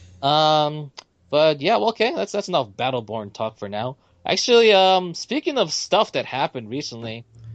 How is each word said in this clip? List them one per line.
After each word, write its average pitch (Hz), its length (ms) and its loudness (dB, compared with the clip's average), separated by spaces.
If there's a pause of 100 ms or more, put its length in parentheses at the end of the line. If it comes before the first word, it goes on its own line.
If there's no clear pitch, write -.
(220)
Um, 151 720 2 (380)
but 151 320 4
yeah, 208 160 2
well, 214 100 0
okay, 226 260 -2
that's, 202 180 -6
that's 202 160 -4
enough 147 200 0
Battleborn 110 640 -6
talk 110 260 -6
for 104 120 -10
now. 113 260 -8 (300)
Actually, 233 480 4
um, 185 400 4
speaking 294 420 -4
of 180 160 0
stuff - 400 0
that 123 140 -4
happened 131 420 -6
recently, 117 560 -10 (300)